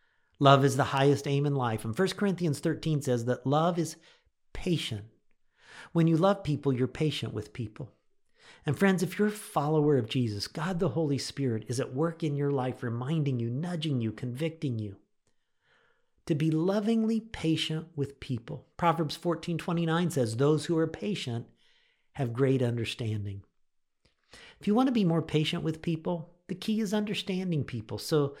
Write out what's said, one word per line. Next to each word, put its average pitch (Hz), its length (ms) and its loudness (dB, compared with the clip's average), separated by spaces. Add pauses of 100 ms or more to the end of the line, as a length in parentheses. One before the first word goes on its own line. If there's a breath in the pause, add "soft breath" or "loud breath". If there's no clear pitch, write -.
(400)
Love 139 240 8
is 127 140 4
the 135 80 2
highest 139 420 4
aim 143 180 0
in 143 100 0
life. 117 280 -2
And 113 100 -4
First 185 220 0
Corinthians 175 440 0
thirteen 156 420 0
says 123 240 0
that 123 200 -2
love 160 320 2
is 160 200 -4 (560 soft breath)
patient. 123 500 -2 (880 loud breath)
When 165 160 4
you 165 100 6
love 196 260 4
people, 139 280 0
you're 127 160 2
patient 131 460 -2
with 110 200 -8
people. 113 400 -10 (720 loud breath)
And 147 120 0
friends, 190 240 4
if - 160 -4
you're 208 120 2
a - 20 -6
follower 151 680 2
of 117 120 0
Jesus, 110 380 -2
God 170 320 -4
the 180 100 2
Holy 143 280 0
Spirit 120 500 -2
is 120 120 -4
at 127 160 -4
work 165 260 -2
in 147 140 -2
your 143 160 0
life, 131 320 -2
reminding 127 560 -2
you, 117 100 -2
nudging 151 520 -2
you, 110 100 -2
convicting 135 640 -4
you 104 200 -6 (1300)
to 170 100 0
be 156 160 0
lovingly 214 680 2
patient 160 760 -2
with 139 240 -4
people. 131 560 -8
Proverbs 165 400 0
fourteen 170 420 -4
twenty-nine 165 540 0
says, 117 240 0
"Those 147 300 2
who 170 120 0
are 160 100 2
patient 139 600 -6 (640 soft breath)
have 120 200 -4
great 131 280 4
understanding." 110 800 -4 (1160 loud breath)
If - 80 -6
you 208 80 4
want 262 120 4
to 277 60 0
be 214 120 4
more 165 160 2
patient 156 420 -2
with 160 180 -4
people, 165 540 -6 (140)
the 196 60 -4
key 214 260 -2
is 202 120 -2
understanding 185 720 -2
people 110 340 -8
so, 143 420 0